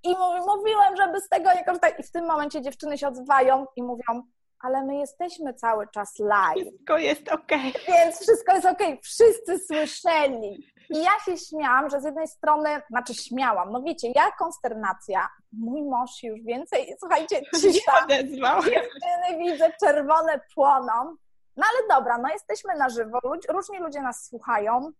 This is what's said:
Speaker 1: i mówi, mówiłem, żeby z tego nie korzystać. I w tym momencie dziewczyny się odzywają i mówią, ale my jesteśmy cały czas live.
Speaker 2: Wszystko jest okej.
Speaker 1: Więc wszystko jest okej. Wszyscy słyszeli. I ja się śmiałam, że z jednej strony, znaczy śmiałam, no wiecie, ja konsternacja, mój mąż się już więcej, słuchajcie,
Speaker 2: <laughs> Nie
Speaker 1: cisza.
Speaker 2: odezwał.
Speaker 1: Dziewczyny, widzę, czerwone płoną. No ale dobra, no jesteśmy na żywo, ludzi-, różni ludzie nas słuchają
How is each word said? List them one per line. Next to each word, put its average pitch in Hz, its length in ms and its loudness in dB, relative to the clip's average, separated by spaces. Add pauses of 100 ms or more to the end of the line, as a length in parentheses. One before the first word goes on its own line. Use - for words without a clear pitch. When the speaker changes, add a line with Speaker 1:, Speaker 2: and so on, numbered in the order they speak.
Speaker 1:
i 349 60 -2
mówi, 359 380 0
mówiłem, 403 500 2
żeby 381 240 0
z - 80 -16
tego 359 240 4
nie 359 120 0
korzystać. 349 340 0
I 277 40 -12
w - 80 -18
tym 339 140 -6
momencie 302 360 -4
dziewczyny 285 360 -8
się 285 100 -4
odzywają 262 580 4 (100)
i 240 80 -8
mówią, 240 400 -6 (360)
ale 262 260 -2
my 277 100 -4
jesteśmy 285 580 -8
cały 214 340 -2
czas 208 320 -10
live. 202 420 2
Speaker 2:
Wszystko - 360 -4
jest 302 320 -2
okej. 277 440 -2 (140)
Speaker 1:
Więc 339 320 4
wszystko 392 340 4
jest 359 120 2
okej. 359 380 0
Wszyscy 427 560 4
słyszeli. 294 1120 -2 (180)
I 311 140 -2
ja 370 80 4 (140)
się 359 120 -4
śmiałam, 285 520 0
że 277 120 -2
z - 20 -12
jednej 311 240 -6
strony, 302 640 0
znaczy 240 240 -4
śmiałam, 220 580 -2
no 247 100 -6
wiecie, 269 340 -6
ja 339 240 4
konsternacja, 214 880 -4 (260)
mój 233 300 -6
mąż 247 280 -4
się - 160 -14
już 220 160 -12
więcej, 240 560 -4
słuchajcie, 320 420 -2
Speaker 2:
<laughs> - 120 -10
Nie 339 200 6
Speaker 1:
cisza. 381 180 2 (120)
Speaker 2:
odezwał. 262 600 0
Speaker 1:
Dziewczyny, 349 760 -2
widzę, 320 400 0
czerwone 302 600 2 (160)
płoną. 269 600 2 (400)
No 277 140 0
ale 466 180 0 (120)
dobra, 240 180 -2
no 247 120 -4
jesteśmy 403 460 -6
na 269 140 0
żywo, 233 340 -6
ludzi-, 294 260 -6
różni 381 300 -6
ludzie 294 220 -8
nas 247 260 -8
słuchają 240 720 -2